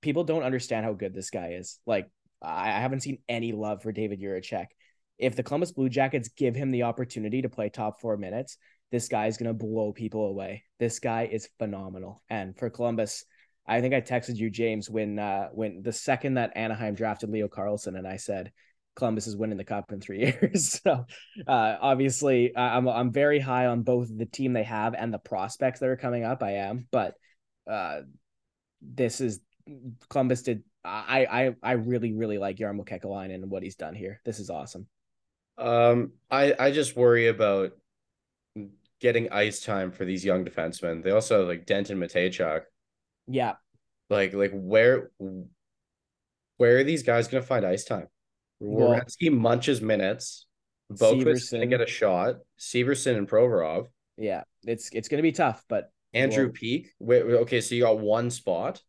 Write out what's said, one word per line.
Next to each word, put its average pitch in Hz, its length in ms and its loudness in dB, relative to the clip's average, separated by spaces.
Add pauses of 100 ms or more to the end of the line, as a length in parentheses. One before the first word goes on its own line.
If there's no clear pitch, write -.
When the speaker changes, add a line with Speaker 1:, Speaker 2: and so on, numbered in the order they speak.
Speaker 1:
People 156 200 0
don't 160 200 0
understand 123 420 -2
how 110 80 -2
good 98 220 -6
this 95 160 -10
guy 87 220 -8
is. 92 340 -14
Like, 101 240 -2 (320)
I, 82 240 -4
I 104 120 0
haven't 131 200 -2
seen 135 280 -8
any 117 260 -4
love 107 280 -4
for 113 100 -6
David 101 300 -4
Jiricek. 95 460 -6 (520)
If 127 160 0
the 127 80 -4
Columbus 147 280 -4
Blue 131 180 0
Jackets 127 400 0
give 123 260 -2
him 135 160 -2
the 123 120 0
opportunity 120 600 -4
to - 60 -2
play 104 200 -4
top 107 320 -6
four 110 160 -2
minutes, 104 400 -8 (340)
this 120 160 -4
guy 107 200 0
is 110 100 -2
gonna 117 160 -4
blow 107 400 -4
people 107 320 -4
away. 98 380 -8 (160)
This 117 200 -2
guy 117 320 -2
is 110 160 -6 (120)
phenomenal. 95 680 -8
And 95 280 -8
for 120 140 -4
Columbus, 117 520 -4 (420)
I 113 140 0
think 127 140 2
I 131 80 2
texted 123 360 -4
you, 113 120 -2
James, 110 400 -2
when, 104 300 -4
uh, 98 340 -4
when 98 300 -6
the 113 100 -4
second 131 400 -2
that 120 240 -2
Anaheim 110 380 -4
drafted 107 340 -4
Leo 107 180 -2
Carlsson, 101 480 -6
and 92 120 -10
I 95 100 -10
said, 98 340 -8 (440)
"Columbus 110 320 -2
is 104 100 -8
winning 107 200 -4
the 92 60 -10
cup - 300 -8
in 98 80 -12
three 98 180 -10
<laughs> 131 220 2
years." - 420 0
So, 131 220 2 (420)
uh, 110 320 2
obviously, 131 760 2
I, 120 200 0
I'm, 127 140 2
I'm 120 220 0
very 143 280 4
high 127 280 0
on 120 160 0
both 123 300 2
the 110 120 -4
team 127 260 -4
they 117 120 0
have 110 320 -2
and 113 180 -4
the 101 60 -6
prospects 110 600 -4
that 131 80 -2
are 127 80 0
coming 120 300 -4
up. 123 180 -4
I 101 120 -2
am, 101 360 -6
but, 107 220 -2 (560)
uh, 87 320 -6 (800)
this 127 400 -4
is, 117 180 -4 (680)
Columbus 127 320 0
did, 113 220 -4 (200)
I, 110 480 0
I, 123 320 0
I 123 100 0
really, 117 380 0
really 107 280 -2
like 98 180 -4
Jarmo 104 280 -6
Kekalainen 95 500 -8
and 95 160 -10
what 95 120 -6
he's 95 120 -10
done 80 200 -10
here. 101 300 -12
This 110 140 -8
is 101 100 -14
awesome. 82 380 -10 (680)
Speaker 2:
Um, 120 580 4 (180)
I, 139 280 4
I 135 120 6
just 143 260 0
worry 120 300 8
about 101 460 2 (1300)
getting 117 320 2
ice 104 300 0
time 95 300 -2
for 92 120 -8
these 92 220 -4
young 92 180 4
defensemen. 82 600 -4
They 92 80 0
also 110 280 4
have, 92 80 2
like, 85 200 -6
Denton 98 320 0
Mateychuk. 87 640 0 (640)
Speaker 1:
Yeah. 123 260 -2 (560)
Speaker 2:
Like, 98 240 2
like, 98 180 2
where, 104 600 4 (1500)
where 123 200 8
are 135 60 6
these 147 200 0
guys 117 240 4
gonna 131 160 -2
find 120 220 0
ice 92 200 0
time? 104 220 -6 (520)
Speaker 1:
Well, 107 300 4
Speaker 2:
Werenski 123 420 2
munches 120 480 4
minutes. 104 680 -2 (440)
Boqvist 127 600 4
gonna 120 140 0
Speaker 1:
Severson. 120 40 0
Speaker 2:
get 120 120 4
a 113 60 2
shot. 95 500 2 (220)
Severson 127 560 0
and 101 140 -2
Provorov. 107 560 4 (320)
Speaker 1:
Yeah, 101 260 -4 (200)
it's, 117 280 -6
it's 107 160 -6
gonna 147 140 0
be 160 100 4
tough, 151 380 0
but 104 220 -4 (220)
Speaker 2:
Andrew 135 320 4
Speaker 1:
well, 120 80 -4
Speaker 2:
Peeke. 123 340 -4 (120)
Wait, 117 280 4
wait, 120 80 4
okay, 120 260 4
so - 140 -4
you 120 80 4
got 110 160 6
one 110 320 2
spot. 110 580 -4